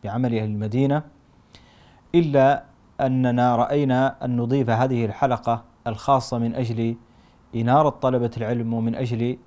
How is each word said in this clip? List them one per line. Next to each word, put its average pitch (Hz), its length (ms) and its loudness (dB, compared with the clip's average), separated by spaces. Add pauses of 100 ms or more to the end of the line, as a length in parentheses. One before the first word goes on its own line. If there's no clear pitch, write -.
بعمل 117 340 -2
أهل 107 120 -4
المدينة، 123 540 0 (1120)
إلا 143 480 4 (380)
أننا 123 540 2
رأينا 131 720 0
أن 123 120 -2
نضيف 120 320 0
هذه 120 360 0
الحلقة 117 580 -2 (240)
الخاصة 123 500 -2
من 117 180 -2
أجل 117 400 -4 (600)
إنارة 127 340 4
طلبة 127 480 -2
العلم 117 360 -4
ومن 113 220 -2
أجل 120 520 -4